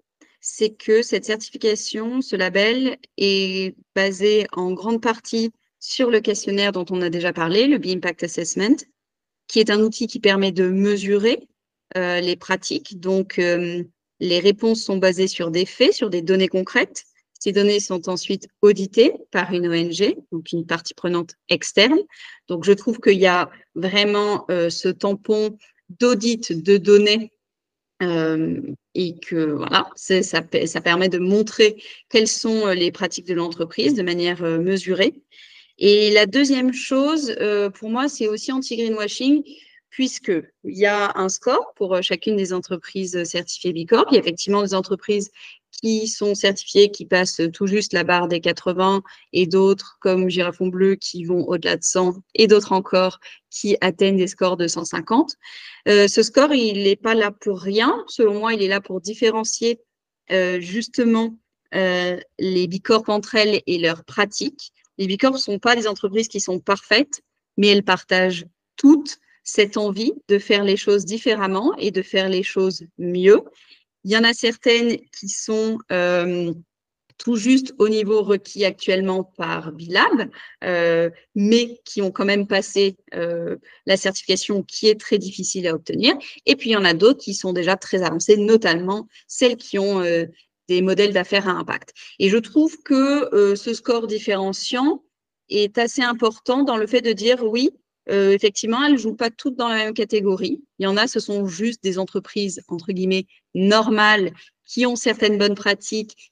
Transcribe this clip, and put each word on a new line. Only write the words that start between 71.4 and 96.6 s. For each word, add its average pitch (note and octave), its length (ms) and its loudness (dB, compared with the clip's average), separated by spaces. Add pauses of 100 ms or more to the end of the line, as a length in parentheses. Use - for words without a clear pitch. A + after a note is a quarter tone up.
et G3+ 140 -4
de F#3 100 -4
faire F#3+ 260 -2
les F#3 160 0
choses F#3+ 400 -2 (140)
mieux. F3+ 440 4 (640)
Il G3 80 -4
y A3 60 2
en A3+ 60 4
a A#3 100 2
certaines A#3 640 0 (200)
qui G3 120 -12
sont, A3 480 -4 (140)
euh, F3+ 640 0 (640)
tout A#3+ 180 -2
juste C4 440 2
au G#3 100 4
niveau G#3+ 340 2
requis G3 420 -2
actuellement F#3+ 580 -2
par E3 500 -8
Bilab, F#3+ 560 0 (340)
euh, E3+ 460 0 (260)
mais A#3 480 2
qui - 180 -6
ont F#3+ 100 0
quand - 140 -2
même G3+ 220 2
passé, G3 480 0 (180)
euh, E3+ 440 -6 (280)
la F#3+ 120 2
certification F#3+ 640 -2
qui - 240 -2
est G#3+ 120 4
très - 180 -2
difficile F#3 500 -6
à E3 60 -2
obtenir. F3 420 0 (300)
Et C4+ 100 4
puis, A#3 140 -8
il A3 40 2
y G#3+ 40 2
en G3 80 0
a E3+ 80 4
d'autres G#3+ 260 4
qui G3+ 140 -10
sont F#3 200 -6
déjà F3+ 220 0
très F#3+ 280 -4
avancées, F3 340 2
notamment G#3 720 0 (200)
celles A#3+ 300 0
qui - 200 -8
ont, G3 240 0
euh, E3+ 240 0 (440)
des F3+ 140 2
modèles F#3+ 300 2
d'affaires G3 360 0
à - 40 -2
impact. - 420 -8 (240)
Et G3 100 2
je G#3+ 80 4
trouve D4+ 460 0
que, C#4 500 0
euh, G3+ 220 4
ce A#3 180 -6
score A#3 320 -2
différenciant G#3 960 -2 (480)
est G#3 300 0
assez A#3 240 0
important B3 600 0